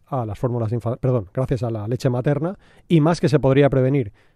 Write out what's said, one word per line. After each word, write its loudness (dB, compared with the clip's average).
a -6
las -8
fórmulas -4
infa-, -4
perdón, -2
gracias -4
a -4
la -8
leche -2
materna, -2
y 6
más 2
que 2
se 4
podría 4
prevenir 0